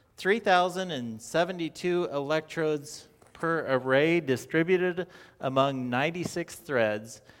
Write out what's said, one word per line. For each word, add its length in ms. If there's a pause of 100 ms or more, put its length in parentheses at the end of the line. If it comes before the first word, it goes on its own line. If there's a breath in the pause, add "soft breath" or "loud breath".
(180 soft breath)
three 220
thousand 520
and 300
seventy-two 920
electrodes 960 (240)
per 360
array 520
distributed 880 (320 loud breath)
among 500
ninety-six 640
threads, 640 (180 loud breath)